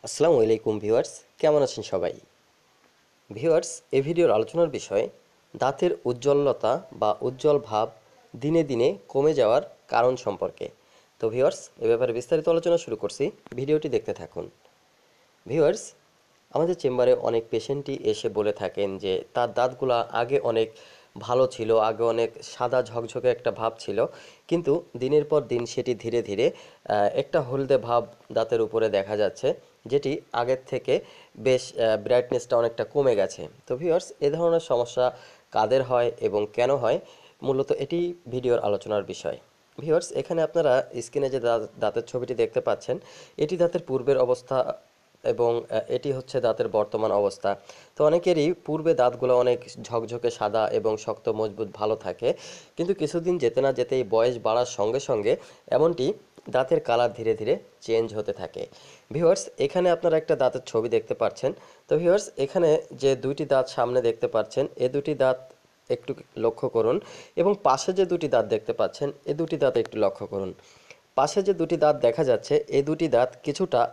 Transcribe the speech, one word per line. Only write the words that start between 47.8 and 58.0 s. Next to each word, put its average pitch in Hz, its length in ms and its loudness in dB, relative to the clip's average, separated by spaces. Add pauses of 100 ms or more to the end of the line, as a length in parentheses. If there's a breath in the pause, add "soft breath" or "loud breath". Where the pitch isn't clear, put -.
তো - 140 -2
অনেকেরই 165 380 2 (180)
পূর্বে 156 260 -2 (100)
দাঁতগুলো 123 320 2 (100)
অনেক 123 160 2 (280)
ঝকঝকে 117 500 -2
সাদা 107 260 0 (160)
এবং 110 140 0 (120)
শক্ত - 200 -8 (140)
মজবুত 107 300 -4 (100)
ভালো 107 160 0
থাকে, 104 340 -4 (460 loud breath)
কিন্তু 175 260 -2
কিছুদিন 170 420 -2
যেতে 117 180 2
না 135 80 2 (100)
যেতেই 127 240 0 (100)
বয়স 120 220 2 (100)
বাড়ার 123 320 2
সঙ্গে 113 220 0
সঙ্গে 113 340 0 (420 loud breath)
এমনটি 156 300 2 (440)
দাঁতের 135 380 0
কালার 120 260 2
ধীরে 113 260 -2
ধীরে 110 140 0 (320)
চেঞ্জ 113 220 0 (100)